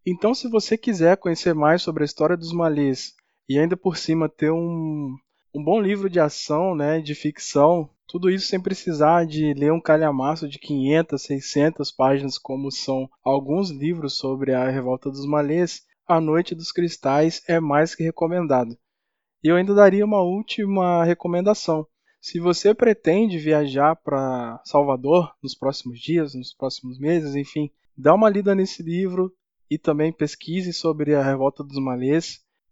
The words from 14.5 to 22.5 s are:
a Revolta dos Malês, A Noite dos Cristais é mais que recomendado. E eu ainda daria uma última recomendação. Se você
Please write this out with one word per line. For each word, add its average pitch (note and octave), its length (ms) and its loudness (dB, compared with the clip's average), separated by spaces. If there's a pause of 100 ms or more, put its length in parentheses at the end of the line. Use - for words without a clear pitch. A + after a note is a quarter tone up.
a B2+ 160 0
Revolta C3 420 -4
dos C#3 160 -10
Malês, D3+ 560 -2 (240)
A E3 140 2
Noite D#3+ 340 0
dos E3 160 -12
Cristais D#3+ 800 0
é E3 100 2
mais D#3 380 0
que E3 80 -4
recomendado. D#3+ 720 -2 (640)
E D3+ 60 2
eu E3+ 80 6
ainda F#3+ 180 2
daria G3+ 300 8
uma G#3 180 0
última F#3 800 0
recomendação. F3 800 0 (440)
Se F3 120 -6
você F3+ 340 2